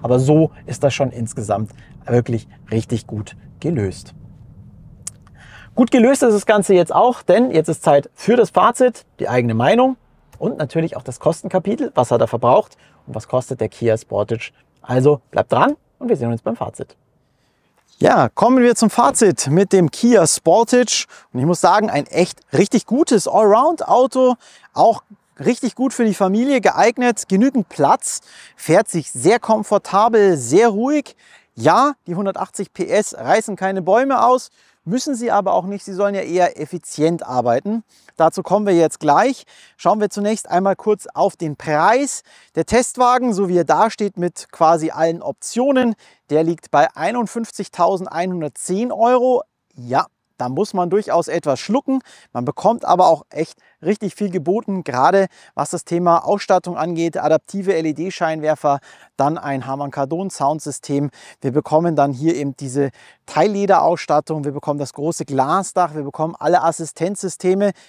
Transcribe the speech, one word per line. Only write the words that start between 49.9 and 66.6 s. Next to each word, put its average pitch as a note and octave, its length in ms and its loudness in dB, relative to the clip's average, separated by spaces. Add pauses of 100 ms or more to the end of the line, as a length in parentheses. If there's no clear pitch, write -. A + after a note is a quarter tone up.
da B2 120 -6
muss D3+ 240 -4
man F3+ 160 -2
durchaus F3 380 -2
etwas C#3+ 320 -4
schlucken. C4 400 -4 (340)
Man B2 120 -6
bekommt G#3 400 -2
aber F3+ 240 4
auch D#3 200 0
echt D3+ 300 -8 (240)
richtig G3 320 -4
viel G3+ 160 -6
geboten, F#3 540 -4
gerade E3 420 2 (300)
was D3 140 -4
das F3 140 -8
Thema E3+ 400 0
Ausstattung F#3 520 -2
angeht, E3 400 -4
adaptive G3 580 -2
L-E-D-Scheinwerfer, D#3 1040 -4 (380)
dann D3 200 0
ein C#3 300 -8
Harman C3+ 240 -8
Kardon D#3+ 400 -6
Soundsystem. C#3+ 800 -4 (300)
Wir C3+ 100 -4
bekommen D#3 460 0
dann C#3+ 160 2
hier D3 240 -2
eben C#3 200 -8
diese C3+ 340 -4 (360)
Teillederausstattung, E3 1160 0
wir C#3+ 80 -6
bekommen D3 260 -6
das C#3 140 -8
große D#3 320 -6
Glasdach, D#3 720 -2
wir D3 80 -8
bekommen D#3+ 340 -6
alle D3+ 240 4